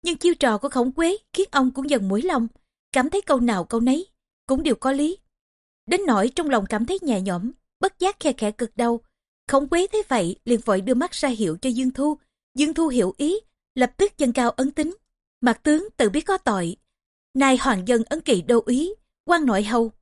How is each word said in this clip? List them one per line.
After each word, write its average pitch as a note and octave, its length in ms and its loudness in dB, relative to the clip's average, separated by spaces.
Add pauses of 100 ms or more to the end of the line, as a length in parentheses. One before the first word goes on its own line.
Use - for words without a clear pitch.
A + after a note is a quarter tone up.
Nhưng E4+ 140 -2
chiêu E4+ 180 2
trò G#3+ 240 0
của C#4 100 -6
Khổng C4 240 0
Quế E4 240 0 (160)
khiến G4 200 0
ông C4 180 2
cũng C4+ 200 -6
dần G#3 180 0
mũi G3+ 140 0
lòng, C#4 260 0 (440)
cảm C4 180 0
thấy G4+ 100 -2
câu C#4 200 0
nào G#3+ 240 0
câu A3+ 160 -2
nấy C4+ 260 0 (400)
cũng C4+ 160 0
đều C#4+ 120 2
có C4+ 180 -2
lý. D4+ 260 -2 (680)
Đến F4+ 200 2
nỗi A3 220 2
trong D4+ 220 -2
lòng A3 180 2
cảm A3+ 180 -2
thấy F#4+ 160 -4
nhẹ A#3+ 180 0
nhõm, F#3+ 300 -4 (300)
bất - 180 -2
giác F#4+ 220 -2
khe D4 120 0
khẽ G#3 180 -4
cực - 260 -8
đau. A#3 240 0 (480)
Khổng C#4 200 2
Quế F4 240 2
thấy G#4+ 160 0
vậy F#3 360 0
liền A#3 160 2
vội G3 200 0
đưa F#3+ 140 0
mắt D4 180 -2
ra - 160 -2
hiệu G#3 340 -2
cho C4 80 -2
Dương B3+ 200 0
Thu. D4 280 -2 (360)
Dương D4+ 200 0
Thu D#4+ 140 2
hiểu A#3+ 280 0
ý, D#4+ 200 -2 (380)
lập B3+ 220 0
tức G4+ 220 0
dâng C4 140 0
cao A#3+ 180 0
ấn C4+ 200 -2
tín: D#4+ 260 -4 (440)
"Mặt A#3 220 0
tướng D#4+ 340 2
tự G#3+ 140 2
biết C#4 100 -2
có F#4+ 180 -2
tội, F#3+ 380 -2 (580)
nay C4+ 260 4
hoàng G3 280 -2
dân A#3 160 2
ấn D#4+ 160 -4
kỳ G#3+ 220 0
đô A#3 240 2
úy, D#4 280 -2 (300)
quan E4 220 2
nội G#3 160 2
hầu." A3+ 400 0